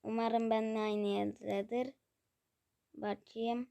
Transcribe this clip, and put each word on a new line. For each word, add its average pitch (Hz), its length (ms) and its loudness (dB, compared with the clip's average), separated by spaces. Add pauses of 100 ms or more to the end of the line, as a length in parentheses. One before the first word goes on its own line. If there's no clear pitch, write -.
Umarım 226 460 2
benimle 220 300 2
aynı 208 280 0
yerdedir. 208 840 -2 (1000)
Bakayım. 226 760 -4